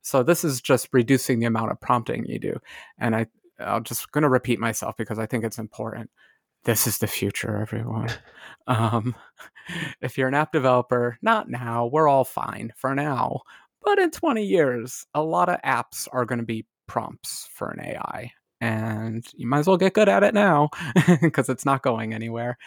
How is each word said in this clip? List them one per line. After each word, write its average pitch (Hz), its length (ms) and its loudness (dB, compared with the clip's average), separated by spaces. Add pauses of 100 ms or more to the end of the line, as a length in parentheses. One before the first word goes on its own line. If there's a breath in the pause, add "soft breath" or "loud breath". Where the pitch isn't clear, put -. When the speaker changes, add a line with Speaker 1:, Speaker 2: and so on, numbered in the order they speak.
Speaker 1:
So - 220 2
this 165 200 2
is 135 180 -2
just - 300 2
reducing 123 480 4
the 117 60 0
amount 113 260 0
of - 80 -8
prompting 120 460 -2
you - 120 -6
do. - 220 -6 (400 loud breath)
And 117 160 0
I, 113 120 0 (320)
I'm 107 240 -2
just - 280 -10
gonna 151 180 2
repeat 123 300 2
myself 113 380 -4
because 107 200 -6
I 113 80 -4
think 113 200 -2
it's 110 140 -6
important. 113 500 -10 (560 soft breath)
This 117 200 2
is 110 140 -2
the 107 80 0
future, 104 520 -4
everyone. 113 540 -4
Speaker 2:
<laughs> - 60 -12 (480 loud breath)
Speaker 1:
Um, 113 480 0 (840 loud breath)
if 131 160 -8
you're 131 100 0
an 131 80 -2
app 151 160 0
developer, 123 720 2
not 220 260 2
now, 120 380 -4
we're 151 200 4
all 135 160 6
fine - 540 -6
for 131 160 -4
now. 135 480 -2 (420 loud breath)
But 403 140 0
in 359 140 2
twenty 226 340 -2
years, 131 720 0
a 151 80 2
lot 170 260 2
of 175 160 -2
apps 123 460 -2
are 127 140 -2
gonna 117 180 -4
be 113 240 -6 (200)
prompts - 680 -8
for - 160 -8
an - 80 -12
A - 180 -8
I. - 340 -10 (300)
And 110 720 -4
you - 140 -10
might 139 120 4
as 151 80 2
well 190 100 6
get 185 180 2
good 208 140 6
at 196 140 4
it 208 120 4
now 165 340 6 (260 loud breath)
<laughs> 165 380 6
'cause - 160 0
it's 127 160 -4
not 135 160 2
going 113 320 -2
anywhere. 113 540 -6